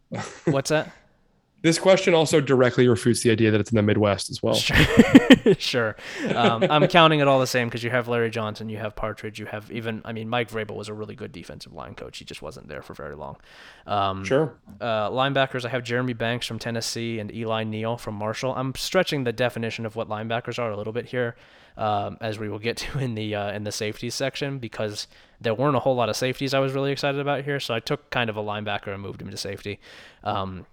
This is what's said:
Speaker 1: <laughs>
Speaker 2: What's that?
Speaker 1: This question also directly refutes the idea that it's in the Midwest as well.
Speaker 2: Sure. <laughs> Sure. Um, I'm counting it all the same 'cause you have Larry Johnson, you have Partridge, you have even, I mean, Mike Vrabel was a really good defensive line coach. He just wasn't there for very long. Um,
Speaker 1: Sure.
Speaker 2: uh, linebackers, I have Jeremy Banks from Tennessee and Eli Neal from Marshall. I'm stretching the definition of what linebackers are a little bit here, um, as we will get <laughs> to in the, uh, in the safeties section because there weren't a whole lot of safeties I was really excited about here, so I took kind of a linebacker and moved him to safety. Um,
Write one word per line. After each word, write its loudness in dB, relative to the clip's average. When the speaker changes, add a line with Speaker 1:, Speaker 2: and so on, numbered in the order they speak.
Speaker 1:
<laughs> -10
Speaker 2:
What's 0
that? 0
Speaker 1:
This 4
question 6
also 6
directly 6
refutes 4
the 4
idea 6
that 4
it's -2
in 2
the 6
Midwest 2
as -10
well. 2
Speaker 2:
Sure. 2
<laughs> 6
Sure. -2
Um, 2
I'm 4
counting 6
it 4
all 6
the 2
same 0
'cause -8
you -2
have 0
Larry 0
Johnson, -6
you -8
have -8
Partridge, -8
you -10
have -12
even, -8
I -10
mean, -8
Mike -2
Vrabel -6
was -10
a -10
really -12
good -14
defensive -16
line -14
coach. -14
He -18
just -16
wasn't -14
there -12
for -16
very -12
long. -12
Um, 0
Speaker 1:
Sure. 2
Speaker 2:
uh, -2
linebackers, 0
I -4
have -4
Jeremy -2
Banks -4
from -6
Tennessee -4
and -8
Eli -2
Neal -4
from -10
Marshall. -4
I'm -4
stretching 0
the -2
definition -4
of -10
what -6
linebackers -6
are -2
a -6
little -6
bit -6
here, -4
um, -2
as -6
we -8
will -8
get -4
<laughs> -8
to -4
in -4
the, -4
uh, -4
in -6
the -6
safeties -6
section -4
because -6
there 0
weren't 2
a 2
whole 2
lot 2
of 0
safeties -2
I 2
was 0
really -2
excited -2
about -2
here, -4
so -4
I 0
took -6
kind -2
of -6
a -4
linebacker -6
and -10
moved -12
him -10
to -12
safety. -8
Um, -6